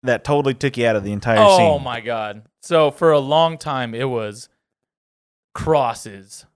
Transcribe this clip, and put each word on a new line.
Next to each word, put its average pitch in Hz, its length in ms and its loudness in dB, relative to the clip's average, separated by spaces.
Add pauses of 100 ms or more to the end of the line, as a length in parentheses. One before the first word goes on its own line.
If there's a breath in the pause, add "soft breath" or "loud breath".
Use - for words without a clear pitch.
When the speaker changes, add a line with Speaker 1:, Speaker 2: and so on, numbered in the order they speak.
Speaker 1:
that 123 220 -2
totally 143 280 0
took 127 240 -4
you 120 100 0
out 113 100 2
of 98 80 -2
the 104 80 -4
entire 107 280 0
Speaker 2:
Oh 104 160 6 (220)
Speaker 1:
scene? 139 60 -8
Speaker 2:
my 120 180 -8
God. 107 400 -8 (180)
So 156 300 2
for 160 220 2
a 147 60 4
long 156 380 2
time, 131 380 -6
it 120 140 -4
was 110 420 -8 (1040)
crosses. 113 880 -4 (120)